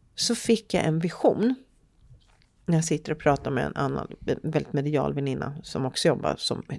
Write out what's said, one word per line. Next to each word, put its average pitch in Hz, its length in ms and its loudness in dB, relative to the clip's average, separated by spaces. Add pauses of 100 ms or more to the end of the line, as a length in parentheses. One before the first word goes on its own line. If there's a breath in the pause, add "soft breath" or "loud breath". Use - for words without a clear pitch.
(160)
så - 200 0
fick - 380 2
jag - 120 2
en 160 140 2
vision. 214 560 2 (1120)
När 170 120 2
jag 160 80 2
sitter 151 260 -2
och 156 80 -4
pratar 143 320 2
med 127 140 0
en - 100 -6
annan, 139 320 -2 (360)
väldigt 151 300 -2
medial 143 400 0
väninna 139 500 -4
som - 220 -4
också - 220 0
jobbar 107 300 2
som, - 260 -2 (160)